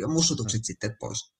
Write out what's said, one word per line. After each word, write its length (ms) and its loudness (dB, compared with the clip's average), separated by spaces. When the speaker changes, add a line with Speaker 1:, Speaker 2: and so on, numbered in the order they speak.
Speaker 1:
mussutukset 520 2
Speaker 2:
Hmm. 60 -2
Speaker 1:
sitten 360 -4
pois. 400 -8